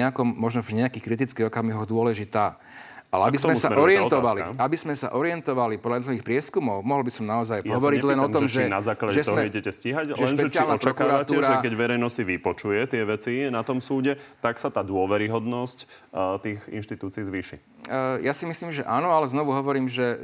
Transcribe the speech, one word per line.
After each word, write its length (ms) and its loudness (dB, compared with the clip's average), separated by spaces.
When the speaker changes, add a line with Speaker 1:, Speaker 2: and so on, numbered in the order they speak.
Speaker 1:
nejakom, 320 0
možno 240 -2
v 240 0
nejakých 160 -4
kritických 480 -2
okamihoch 400 -2
dôležitá. 720 0
Ale 180 4
aby 60 2
Speaker 2:
A 20 0
k 80 -8
tomu 80 6
Speaker 1:
sme 60 2
sa 100 4
Speaker 2:
smeruje 80 4
tá 80 8
Speaker 1:
orientovali, 560 4
Speaker 2:
otázka. 160 -6
Speaker 1:
aby 220 0
sme 160 -4
sa 180 -4
orientovali 640 0
podľa 240 -2
jednotlivých 240 -4
prieskumov, 560 0
mohol 240 2
by 80 -6
som 80 -8
naozaj 400 -2
Speaker 2:
Ja 80 -4
sa 80 2
Speaker 1:
hovoriť 240 4
len 160 4
o 80 4
Speaker 2:
nepýtam, 80 0
Speaker 1:
tom, 80 4
Speaker 2:
že... 160 0
či 60 2
Speaker 1:
že, 100 0
Speaker 2:
na 80 0
základe 320 0
Speaker 1:
že 80 2
Speaker 2:
toho 160 0
Speaker 1:
sme, 80 2
Speaker 2:
idete 240 -4
stíhať, 400 -4
Speaker 1:
že 80 -4
Speaker 2:
len 0 -
že 80 2
či 160 2
Speaker 1:
špeciálna 320 2
Speaker 2:
očakávate, 560 2
Speaker 1:
prokuratúra 160 4
Speaker 2:
že 160 4
keď 160 0
verejnosť 380 2
si 100 0
vypočuje 540 0
tie 160 0
veci 240 -2
na 160 -2
tom 160 -2
súde, 400 0
tak 160 0
sa 80 -2
tá 160 -2
dôveryhodnosť, 960 0
eh, 80 -18
tých 240 -6
inštitúcií 560 -10
zvýši? 340 -8
Speaker 1:
Eh, 380 -2
ja 100 0
si 80 -10
myslím, 320 -8
že 80 -4
áno, 320 0
ale 160 2
znovu 240 0
hovorím, 320 0
že... 360 -2